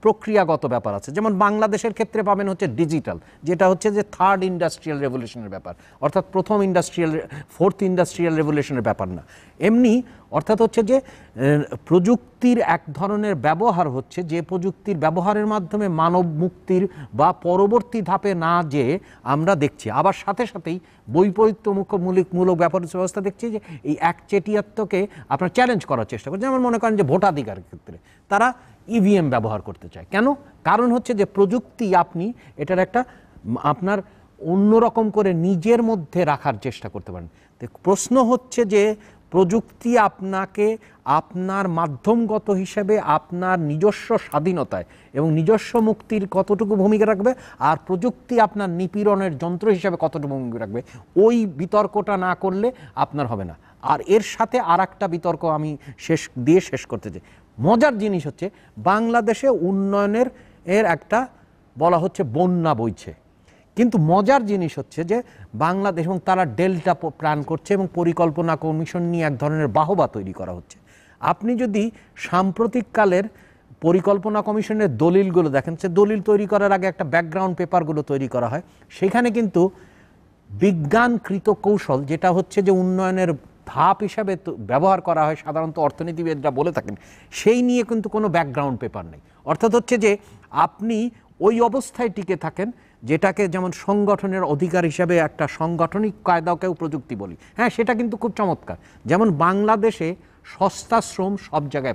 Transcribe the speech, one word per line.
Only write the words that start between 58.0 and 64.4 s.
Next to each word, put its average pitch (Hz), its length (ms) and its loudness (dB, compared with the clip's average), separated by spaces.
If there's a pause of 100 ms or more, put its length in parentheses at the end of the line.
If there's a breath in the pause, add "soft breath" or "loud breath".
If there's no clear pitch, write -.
হচ্ছে 170 220 -8 (280 soft breath)
বাংলাদেশে 226 720 0
উন্নয়নের, 202 760 0 (400 soft breath)
এর 202 200 2
একটা 208 420 -2 (520 soft breath)
বলা 170 180 4
হচ্ছে 170 260 -2
বন্যা 160 520 0
বইছে, 110 380 -6 (640 soft breath)
কিন্তু 233 220 2
মজার 202 480 4